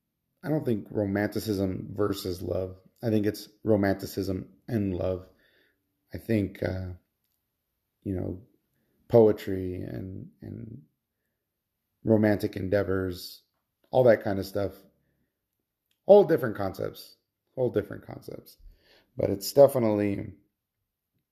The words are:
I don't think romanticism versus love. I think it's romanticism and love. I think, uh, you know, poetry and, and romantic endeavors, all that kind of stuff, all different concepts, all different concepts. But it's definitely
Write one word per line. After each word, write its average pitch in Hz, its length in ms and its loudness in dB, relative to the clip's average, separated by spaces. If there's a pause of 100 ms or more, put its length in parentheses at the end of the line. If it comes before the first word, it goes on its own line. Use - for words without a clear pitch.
(440)
I 156 60 -6
don't 151 160 -2
think 110 260 -2
romanticism 101 1040 -2
versus 95 460 -4
love. 92 360 -6 (240)
I 123 80 -2
think 107 160 2
it's - 240 -6 (140)
romanticism 98 840 0 (180)
and 101 260 -2
love. 90 340 -4 (840)
I - 40 -8
think, 104 440 -2
uh, 92 320 -6 (1080)
you 98 120 -4
know, 95 260 -6 (680)
poetry 98 720 2
and, 98 480 -12 (120)
and 113 400 -16 (1200)
romantic 107 540 2
endeavors, 95 840 -4 (480)
all 127 120 4
that 113 200 6
kind 98 160 -4
of 95 60 -4
stuff, 98 280 -6 (1300)
all 202 200 10
different 135 300 0
concepts, 90 600 -8 (400)
all 127 140 -2
different - 360 -6
concepts. - 520 -18 (580)
But - 140 0
it's 101 240 -6
definitely 104 800 4 (1000)